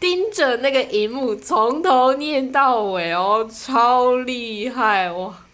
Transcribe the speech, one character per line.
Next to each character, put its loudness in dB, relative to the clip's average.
盯 -2
着 0
那 0
个 2
荧 -2
幕， -4
从 0
头 4
念 -4
到 2
尾 -4
哦， 0
超 2
厉 -6
害， 0
哇！ -8